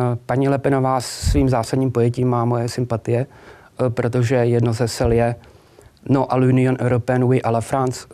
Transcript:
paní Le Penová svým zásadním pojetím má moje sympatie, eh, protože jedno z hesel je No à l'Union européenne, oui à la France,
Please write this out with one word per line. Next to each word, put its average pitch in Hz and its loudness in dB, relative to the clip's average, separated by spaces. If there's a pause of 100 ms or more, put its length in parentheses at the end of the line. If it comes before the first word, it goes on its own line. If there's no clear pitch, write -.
(260)
paní 135 0
Le 139 2
Penová 131 0
svým - 0
zásadním 131 0
pojetím 120 0
má 120 0
moje 120 -2
sympatie, 117 -2
eh, - -8
protože 120 0
jedno 117 2
z 113 -4
hesel 120 -2
je 117 2 (760)
No 131 0
à 127 0
l'Union 127 2
européenne, 123 0
oui 127 2
à 120 -2
la 113 0
France, 127 -4